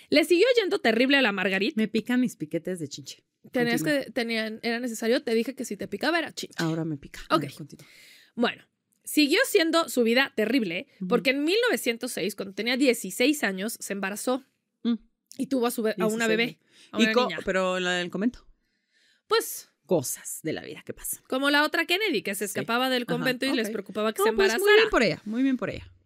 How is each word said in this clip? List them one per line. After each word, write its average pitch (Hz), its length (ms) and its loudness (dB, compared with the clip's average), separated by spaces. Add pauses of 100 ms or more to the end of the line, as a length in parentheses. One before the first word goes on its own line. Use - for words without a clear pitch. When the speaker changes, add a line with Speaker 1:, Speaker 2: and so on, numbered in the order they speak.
Speaker 1:
Le 302 160 4
siguió 349 220 4 (140)
yendo 392 200 0
terrible 254 380 4
a 269 40 4
la 226 80 4
Marguerite. 190 460 0
Speaker 2:
Me 220 120 2
pican 247 340 0
mis 240 140 -2
piquetes 165 440 -6
de 147 80 -6
chinche. - 340 -16 (300)
Speaker 1:
Tenías 240 300 0
Speaker 2:
Continúa. 302 240 0
Speaker 1:
que, - 60 -16
tenían, 220 500 -4
era 233 180 -2
necesario, 233 420 0
te 226 120 -2
dije 233 200 0
que 240 120 -8
si 208 100 -8
te 196 120 -10
picaba 302 300 -2
era 302 140 -6
chinche. - 260 -12
Speaker 2:
Ahora 160 280 -2
me 156 100 -4
pica. - 320 -18
A - 80 4
Speaker 1:
Ok. 156 60 2
Speaker 2:
ver, 135 120 -8
continúa. - 320 -18 (500)
Speaker 1:
Bueno, 226 280 -2 (400)
siguió 302 420 2
siendo 330 420 2
su 247 140 0
vida 240 340 2
terrible 214 500 0 (120)
Speaker 2:
Ujú. 185 100 -8
Speaker 1:
porque 240 220 2
en 285 140 0
mil 349 120 2 (120)
novecientos 247 440 -2
seis, - 240 -4
cuando 190 180 -10
tenía 240 220 -2
dieciséis 254 680 2
años, 196 360 -4
se - 120 -10
embarazó 202 520 -4 (400)
Speaker 2:
Mm. 233 100 0 (420)
Speaker 1:
y 269 100 -6
tuvo 240 200 0
a 247 40 0
su 240 120 -4
be-, 214 160 0
a 220 80 0
una 226 200 0
Speaker 2:
Dieciséis - 20 2
Speaker 1:
bebé, 220 300 0 (340)
a 214 80 -2
Speaker 2:
¿Y - 40 6
Speaker 1:
una 220 80 2
Speaker 2:
co-, - 160 2
Speaker 1:
niña. 160 160 -8
Speaker 2:
pero 185 360 0
la 180 140 -2
del 180 160 -2
convento? 208 360 -4 (800)
Speaker 1:
Pues - 420 -2 (180)
Speaker 2:
Cosas - 560 -2
de 156 100 -6
la 87 100 -8
vida - 240 -14
que - 80 -12
pasan. - 340 -10
Speaker 1:
como 269 220 0
la 294 140 4
otra 330 220 0
Kennedy, 349 360 0
que 196 120 -6
se 208 120 -4
Speaker 2:
Sí. - 60 -8
Speaker 1:
escapaba 233 380 -2
del 247 120 0
Speaker 2:
Ajá, 233 100 -6
Speaker 1:
convento 247 340 -2
y 277 60 0
les 220 160 0
Speaker 2:
ok. 220 40 -6
Speaker 1:
preocupaba 214 400 -4
que - 80 -6
Speaker 2:
No, 392 60 4
Speaker 1:
se 440 60 4
Speaker 2:
pues, 415 200 4
Speaker 1:
embarazara. 370 120 0
Speaker 2:
muy 415 120 8
bien 440 140 6
por 339 120 4
ella, 175 220 0
muy 220 180 -2
bien 269 140 2
por 190 140 -4
ella. - 220 -12 (140)